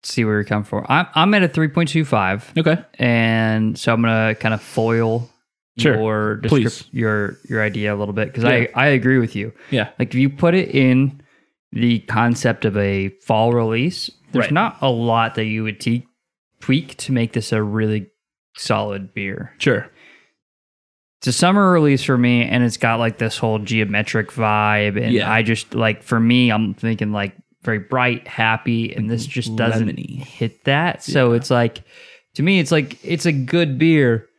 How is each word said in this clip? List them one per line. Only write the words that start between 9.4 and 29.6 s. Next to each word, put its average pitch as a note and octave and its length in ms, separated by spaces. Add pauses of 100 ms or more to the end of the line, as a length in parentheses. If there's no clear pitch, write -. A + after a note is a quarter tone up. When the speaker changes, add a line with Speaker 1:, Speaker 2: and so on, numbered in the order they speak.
Speaker 2:
Yeah. A2+ 180 (100)
Speaker 1:
Like, B2+ 120
if - 60
you C3+ 120
put E3+ 260
it F#3 200
in C3+ 480 (500)
the A#2 280
concept A#2 640
of G2+ 100
a G2 320 (140)
fall A2+ 320
release, A#2+ 560 (220)
there's A3+ 140
Speaker 2:
Right. E3+ 60
Speaker 1:
not G3 300
a C3+ 80
lot A#2 460
that A2 100
you A2 160
would G#2+ 180
te-, A#2+ 260 (540)
tweak - 380
to - 140
make A#2 200
this - 200
a A2 100
really G#2+ 460 (460)
solid G#2 600
beer. G2+ 420
Speaker 2:
Sure. G#2+ 320 (1300)
Speaker 1:
It's - 80
a B2 40
summer F#3 400
release D3 320
for C3 140
me, B2 240
and B2 200
it's A#2 140
got, A2+ 220
like, A2+ 180
this A2+ 220
whole A2 200
geometric G#2+ 720
vibe, G#2+ 720
and A#2 120
Speaker 2:
Yeah. A#2+ 180
Speaker 1:
I A2+ 100
just, A2 320
like, A2 280
for A#2 180
me, A#2+ 320
I'm G#2+ 220
thinking, A2 380
like, G2+ 220 (280)
very A2+ 160
bright, B2 480
happy, A2+ 680
and A2 160
this A#2 160
just A#2 300
doesn't A2+ 320